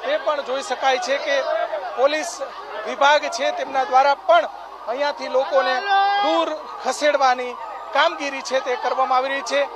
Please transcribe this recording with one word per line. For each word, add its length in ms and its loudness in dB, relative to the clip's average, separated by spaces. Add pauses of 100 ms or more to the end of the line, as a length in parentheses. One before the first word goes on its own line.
તે 120 0
પણ 240 0
જોઈ 200 -4
શકાય 360 0
છે 200 -2
કે 240 0 (560)
પોલીસ 440 0 (440)
વિભાગ 380 4
છે 280 -2
તેમના 320 -2
દ્વારા 320 4
પણ 320 4 (400)
અહીંયાથી 400 -4
લોકોને 540 2 (420)
દૂર 320 2 (300)
ખસેડવાની 680 2 (400)
કામગીરી 480 0
છે 180 -2
તે 160 -2
કરવામાં 420 0
આવી 120 0
રહી 120 -4
છે. 340 -2